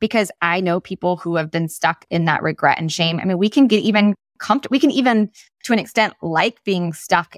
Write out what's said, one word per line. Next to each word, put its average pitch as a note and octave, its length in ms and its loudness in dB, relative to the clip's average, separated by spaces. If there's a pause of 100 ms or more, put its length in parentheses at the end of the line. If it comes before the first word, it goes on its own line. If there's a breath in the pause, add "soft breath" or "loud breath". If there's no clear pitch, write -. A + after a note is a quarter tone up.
Because A3 300 0 (100)
I E3+ 220 0
know F3 180 0
people F3+ 380 -4
who E3+ 180 -4
have D#3 140 -4
been E3 180 -2
stuck - 400 -4
in E3 160 -2
that D#3+ 180 0
regret D#3 360 0
and D#3+ 120 -4
shame. E3 300 -2
I - 60 -4
mean, F#3 100 0
we G#3 140 2
can C#4 160 4
get G#3+ 160 4
even G#3 320 2 (240)
comfort-, - 320 -2
we C#4 100 2
can D4 100 4
even, A3+ 400 2 (340 soft breath)
to A#3+ 100 0
an A3 40 4
extent, - 440 -2
like E3+ 420 -2
being F3 300 -2
stuck - 440 -2